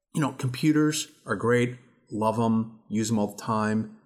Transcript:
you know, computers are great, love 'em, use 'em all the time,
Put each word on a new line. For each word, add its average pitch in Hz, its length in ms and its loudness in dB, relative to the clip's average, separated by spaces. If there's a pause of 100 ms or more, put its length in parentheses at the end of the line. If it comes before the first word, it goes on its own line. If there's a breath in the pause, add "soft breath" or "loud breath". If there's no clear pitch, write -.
(160)
you 160 60 0
know, 131 120 -2
computers 151 720 0 (180)
are 110 100 -2
great, 120 420 2 (340)
love 110 280 0
'em, 113 400 0 (100)
use 107 220 -2
'em 110 80 2
all 104 160 -2
the - 60 -16
time, 107 540 -2 (100)